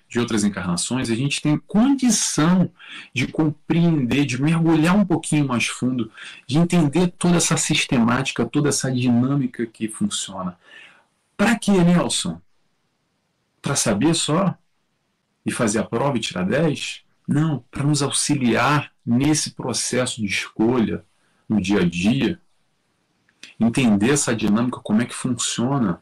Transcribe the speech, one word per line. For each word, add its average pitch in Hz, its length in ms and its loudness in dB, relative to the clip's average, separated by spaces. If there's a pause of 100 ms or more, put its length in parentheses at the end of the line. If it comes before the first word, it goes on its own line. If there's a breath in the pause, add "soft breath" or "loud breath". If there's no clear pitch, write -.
de - 100 -6
outras 117 280 0
encarnações, 98 640 -4
a 113 60 0
gente 120 260 -2
tem 151 160 2
condição 214 1120 2 (420 loud breath)
de 143 140 -4
compreender, 151 1000 0
de 123 160 -4
mergulhar 165 540 2
um 208 100 4
pouquinho 151 400 0
mais 120 220 -2
fundo, 123 420 -4 (380 loud breath)
de 135 100 0
entender 170 520 2 (100)
toda 175 160 2
essa 160 220 0
sistemática, 123 880 0
toda 143 240 0
essa 135 200 -2
dinâmica 127 760 0
que 110 240 -8
funciona. - 680 -6 (800 loud breath)
Pra 208 240 0
quê, - 120 0
Nelson? 170 680 2 (1200)
Pra 143 140 -4
saber 123 380 2
só 165 440 0 (880)
e 104 60 -2
fazer 110 280 -2
a 98 40 -2
prova 127 340 -2
e 110 40 -2
tirar - 240 -4
dez? 143 560 -2 (260)
Não, 147 440 0
pra - 120 -6
nos 143 180 2
auxiliar 131 880 0 (140)
nesse 139 460 2
processo 123 680 -4
de 104 60 -2
escolha 110 760 0 (440)
no 107 140 0
dia 95 200 2
a 90 40 2
dia, 95 540 0 (1200 loud breath)
entender 117 520 2
essa 139 240 0
dinâmica, 107 440 0
como 110 220 0
é 123 40 0
que - 80 -14
funciona 120 880 -2